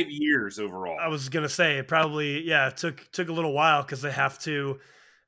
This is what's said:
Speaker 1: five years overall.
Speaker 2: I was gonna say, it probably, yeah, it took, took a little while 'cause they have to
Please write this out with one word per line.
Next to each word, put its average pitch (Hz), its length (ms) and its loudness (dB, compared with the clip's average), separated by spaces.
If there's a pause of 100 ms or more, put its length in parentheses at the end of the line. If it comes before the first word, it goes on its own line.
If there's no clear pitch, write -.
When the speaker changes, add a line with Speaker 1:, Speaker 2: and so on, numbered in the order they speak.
Speaker 1:
five - 60 -2
years 143 500 0
overall. 95 400 -6
Speaker 2:
I 165 80 -2
was 143 220 -4
gonna 151 200 -2
say, 156 300 2
it 131 80 -8
probably, 151 600 0
yeah, 147 220 4
it 131 80 -8
took, - 340 -6
took 175 180 -4
a 165 40 -6
little 160 200 0
while 147 300 6
'cause 135 200 -8
they 143 80 -4
have 135 280 0
to 139 400 -4 (480)